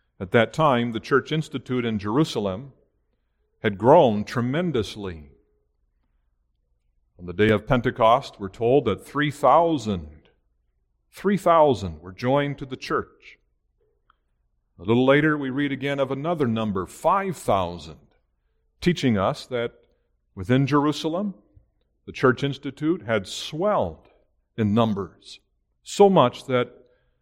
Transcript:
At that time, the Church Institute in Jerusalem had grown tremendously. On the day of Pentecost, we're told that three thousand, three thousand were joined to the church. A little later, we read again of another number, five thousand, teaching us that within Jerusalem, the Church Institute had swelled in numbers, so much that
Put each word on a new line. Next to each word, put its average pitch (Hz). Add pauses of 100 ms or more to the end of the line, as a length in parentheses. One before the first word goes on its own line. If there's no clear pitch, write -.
(200)
At 92
that 113
time, 123
the 110
Church 135
Institute 127
in 110
Jerusalem 113 (920)
had 104
grown 117
tremendously. 117 (1900)
On 90
the 87
day 104
of 104
Pentecost, 123
we're 98
told 120
that 135
three 147
thousand, 127 (1040)
three 196
thousand 131
were 92
joined 139
to 139
the 127
church. - (1400)
A 87
little 117
later, 151
we 139
read 139
again 139
of 135
another 151
number, 110
five 190
thousand, 87 (840)
teaching 131
us 110
that 120 (600)
within 123
Jerusalem, 156 (720)
the 95
Church 127
Institute 143
had 107
swelled 151 (480)
in 104
numbers, 104 (420)
so -
much 143
that 123 (500)